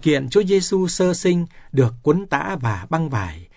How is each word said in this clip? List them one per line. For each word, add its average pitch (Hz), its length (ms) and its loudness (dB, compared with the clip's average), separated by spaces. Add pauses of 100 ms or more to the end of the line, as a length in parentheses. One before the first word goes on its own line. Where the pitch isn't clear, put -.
kiện 139 280 2
Chúa 208 140 4
Giêsu 190 440 2
sơ 180 260 0
sinh 175 320 0 (260)
được 123 220 2 (100)
quấn 180 240 2
tã 165 340 -2
và 104 280 -4
băng 160 200 -2
vải, 87 480 -6